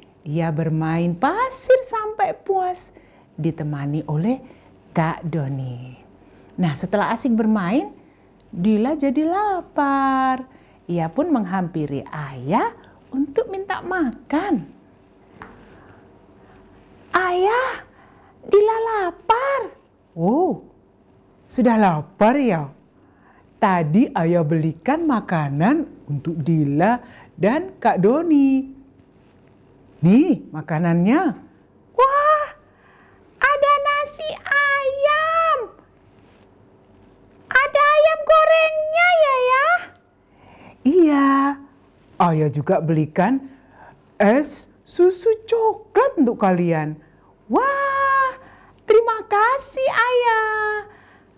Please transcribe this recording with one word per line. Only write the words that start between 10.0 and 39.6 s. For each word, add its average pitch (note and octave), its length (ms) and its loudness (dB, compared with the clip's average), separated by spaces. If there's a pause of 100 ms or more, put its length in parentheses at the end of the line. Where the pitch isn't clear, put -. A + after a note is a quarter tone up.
Ia E3+ 240 -2
pun E4+ 160 -2
menghampiri F3 800 -4
Ayah D3+ 640 -4 (400)
untuk D4+ 400 -4
minta G4 320 -8
makan. E4 800 -4 (2500)
"Ayah, F#4 720 0 (540)
Dila G#4+ 420 4
lapar." A4+ 800 -2 (560)
"Oh, B3 480 0 (800)
sudah A#3 320 0
lapar G3+ 640 0
ya? D#3+ 320 -2 (880)
Tadi F#3 560 2
Ayah E3+ 260 2
belikan D#3+ 600 -2
makanan G3+ 840 0 (220)
untuk D#3 320 -6
Dila D#3 580 0 (380)
dan D4+ 420 -2
Kak G3+ 220 0
Doni. C4+ 720 2 (1300)
Nih A#3 380 4 (100)
makanannya." E3+ 720 0 (720)
"Wah, D5 520 2 (920)
ada C#5+ 340 2 (140)
nasi C#5+ 400 -4 (220)
ayam. C#5+ 1120 0 (1900)
Ada C#5 400 2
ayam D5+ 400 4
gorengnya D#5+ 880 4
ya, D5+ 240 4
ya?" B4+ 300 2 (1120)